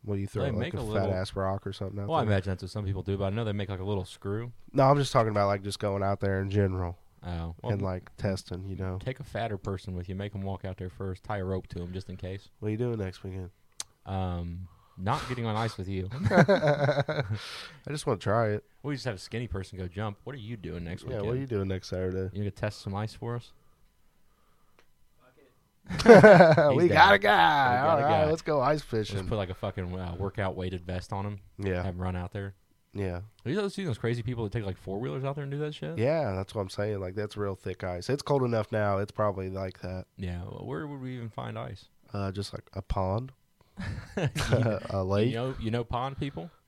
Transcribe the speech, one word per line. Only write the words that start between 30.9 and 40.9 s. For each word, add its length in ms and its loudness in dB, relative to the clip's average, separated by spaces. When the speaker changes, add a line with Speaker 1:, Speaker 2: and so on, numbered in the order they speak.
Speaker 2:
on 140 -4
him. 140 -8
Speaker 1:
Yeah. 240 -2
Speaker 2:
Have 140 -4
him 40 -8
run 160 -4
out 160 -6
there. 220 -8
Speaker 1:
Yeah. 260 -4
Speaker 2:
Have 80 -4
you 60 -2
ever 120 -2
seen 160 -6
those 120 -4
crazy 240 -2
people 220 -4
that 80 -6
take, 120 -4
like, 120 -6
four-wheelers 480 -6
out 100 -4
there 80 -8
and 80 -8
do 80 -6
that 160 -6
shit? 240 -8
Speaker 1:
Yeah, 360 0
that's 200 -6
what 80 -2
I'm 80 -6
saying. 300 -4
Like, 140 -8
that's 220 -6
real 200 -4
thick 280 -10
ice. 240 -6
It's 140 -2
cold 200 2
enough 280 0
now. 280 0
It's 120 -4
probably 400 -2
like 300 -8
that. 260 -8
Speaker 2:
Yeah. 280 -6
Well, 220 -12
where 200 -8
would 140 -12